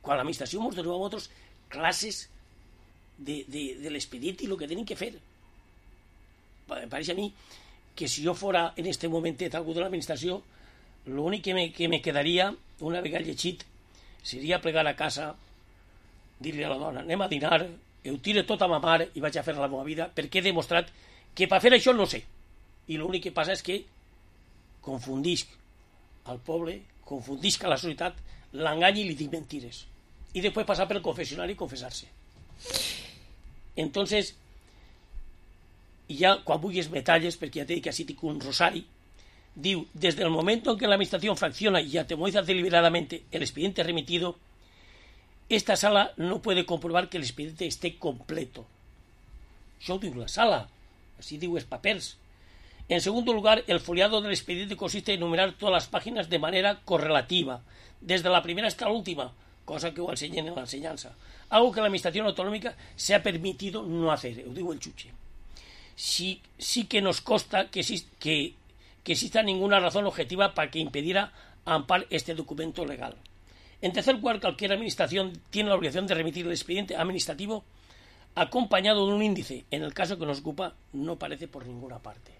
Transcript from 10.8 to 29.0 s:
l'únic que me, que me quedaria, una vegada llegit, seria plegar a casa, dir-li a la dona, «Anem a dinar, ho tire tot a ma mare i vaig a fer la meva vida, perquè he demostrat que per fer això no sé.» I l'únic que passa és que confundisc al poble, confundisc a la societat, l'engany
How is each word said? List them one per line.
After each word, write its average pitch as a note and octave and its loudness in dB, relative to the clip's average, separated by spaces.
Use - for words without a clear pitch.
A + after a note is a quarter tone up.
l'únic D#3+ -2
que F#3 0
me, E3+ 0
que E3+ 0
me E3 2
quedaria, E3+ 2
una E3+ -4
vegada D#3+ -4
llegit, D#3+ -4
seria D3+ -2
plegar D#3+ 2
a C#3 0
casa, D3+ -4
dir-li D3 -6
a D3+ -2
la C3+ -2
dona, C#3+ -6
«Anem F#3 0
a - -4
dinar, D#3 4
ho C#3 -4
tire G3+ 2
tot G#3+ 0
a F#3 6
ma D#3 4
mare E3 4
i - -4
vaig D3 -2
a D#3 -2
fer D3 -2
la C#3 2
meva C3+ -4
vida, D#3 -4
perquè D3+ 0
he F3+ 2
demostrat E3+ 2
que F#3 4
per F#3+ 8
fer B3 10
això B3+ 8
no G#3+ 6
sé.» A2 -4
I D#3 -6
l'únic E3+ -4
que F3+ -8
passa F3 2
és - -10
que F#3 -2
confundisc C3+ -2
al B2 -8
poble, E3 -4
confundisc C#3 -2
a E3 4
la C3+ 2
societat, E3+ -4
l'engany E3 4